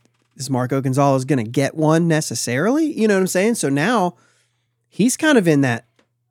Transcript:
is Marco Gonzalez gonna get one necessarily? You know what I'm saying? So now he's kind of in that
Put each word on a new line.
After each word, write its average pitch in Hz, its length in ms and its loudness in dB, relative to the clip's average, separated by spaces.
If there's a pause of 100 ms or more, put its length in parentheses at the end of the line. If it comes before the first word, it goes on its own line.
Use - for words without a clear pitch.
(360)
is 135 140 -10
Marco 127 300 -2
Gonzalez 135 440 0
gonna 131 200 -2
get 147 320 -4
one 160 320 2
necessarily? 156 760 -2
You 220 200 -2
know 208 80 2
what 190 60 2
I'm 190 80 0
saying? 208 260 0
So 151 140 -4
now 180 480 0 (720)
he's - 280 0
kind 302 220 2
of 180 80 2
in 147 140 4
that 123 260 -2 (440)